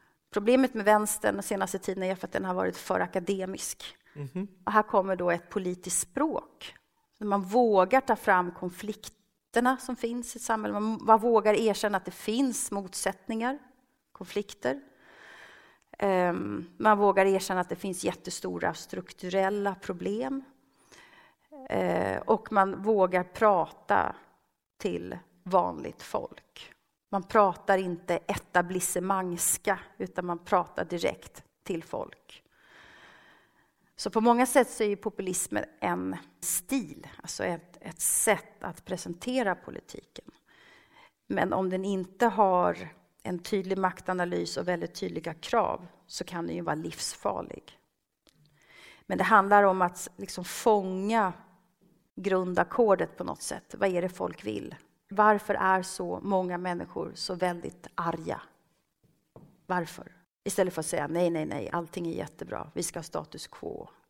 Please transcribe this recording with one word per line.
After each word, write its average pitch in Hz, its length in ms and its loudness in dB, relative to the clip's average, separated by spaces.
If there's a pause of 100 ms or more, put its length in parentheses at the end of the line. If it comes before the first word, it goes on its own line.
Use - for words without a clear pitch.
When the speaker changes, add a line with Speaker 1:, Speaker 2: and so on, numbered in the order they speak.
(320)
Speaker 1:
Problemet 247 420 4
med 214 100 -2
vänstern 208 500 4
den 202 80 -4
senaste 196 360 -2
tiden 190 240 -4
är 185 120 0
för 185 120 -8
att - 60 -14
den 196 120 -2
har 185 100 -2
varit 185 220 0
för 185 240 -2
akademisk. 185 960 -6 (180)
Speaker 2:
Mhm. 151 340 -8 (160)
Speaker 1:
Och 208 80 -2
här 214 100 6
kommer 190 340 2
då 180 140 2
ett 175 200 0
politiskt 180 500 -4
språk. - 760 -4 (440)
Man 202 240 0
vågar 208 580 6
ta 254 160 2
fram 180 340 4
konflikterna - 1300 -4
som 247 200 -8
finns 240 400 -6
i - 20 -16
ett - 40 -18
samhälle. 214 380 -2
Man, 220 220 -2
man 220 180 10
vågar 214 340 6
erkänna 208 420 2
att 185 80 -4
det 180 60 -10
finns 240 600 -2
motsättningar, 214 880 -4 (540)
konflikter. 220 680 -6 (1160)
Ehm, 180 680 0 (100)
man 214 220 6
vågar 196 280 6
erkänna 190 340 2
att 180 80 -4
det 170 80 -8
finns 185 280 -6
jättestora 180 680 -4
strukturella 190 1000 -2
problem. 202 680 -6 (1300)
Eh, 185 520 -2
och - 320 -2
man 196 300 2
vågar 185 420 2
prata 185 920 2 (640)
till 175 400 -6 (240)
vanligt 175 600 0
folk. - 720 -10 (380)
Man 196 120 -4
pratar 196 560 4
inte 180 380 -2
etablissemangska, 185 1600 -2 (200)
utan 185 280 -8
man 175 180 -4
pratar 180 400 0
direkt - 580 -6 (220)
till 170 200 -6
folk. - 580 -12 (1500)
Så - 140 -6
på 226 100 0
många 240 260 6
sätt 254 240 4
så - 120 -4
är 214 60 2
ju 202 80 -2
populismen - 680 -4 (160)
en 175 360 -2 (240)
stil, - 640 -6 (160)
alltså - 220 -8
ett, 170 360 -6
ett - 200 -14
sätt - 640 0
att - 200 -14
presentera 185 720 -4
politiken. - 680 -16 (1040)
Men 196 260 0
om 190 180 0
den 185 140 -4
inte 190 420 0
har 185 500 4 (460)
en 180 160 -6
tydlig 190 400 -4
maktanalys 180 800 -2
och 175 120 -4
väldigt 175 260 -4
tydliga 170 400 -8
krav - 520 -2 (200)
så - 180 -10
kan 170 220 -8
den 165 100 -6
ju 175 60 -6
vara 156 120 -2
livsfarlig. - 1040 -8 (1300)
Men 185 120 -2
det 185 60 2
handlar 202 380 8
om 185 200 4
att 175 340 -2
liksom 190 280 -10
fånga 202 880 2 (840)
grundackordet 185 1000 2
på - 80 -8
något 160 180 -8
sätt. - 360 -10
Vad 202 100 0
är 180 140 -2
det 185 60 -2
folk 180 380 -8
vill? - 280 -8 (340)
Varför 208 460 4
är 190 280 2
så 180 400 -8
många 185 360 0
människor 175 560 -6
så - 200 -8
väldigt 175 600 -4
arga? 165 460 -4 (1300)
Varför? 180 460 -4 (320)
Istället 185 300 0
för 160 60 -4
att 160 60 -4
säga, 147 200 -2
"Nej, 170 240 2
nej, 160 160 -2
nej, 127 260 -6
allting 170 340 -6
är 165 60 -4
jättebra. - 640 -8
Vi 170 80 -4
ska 165 160 -8
ha 165 60 -8
status - 420 -10
quo. - 420 -12 (220)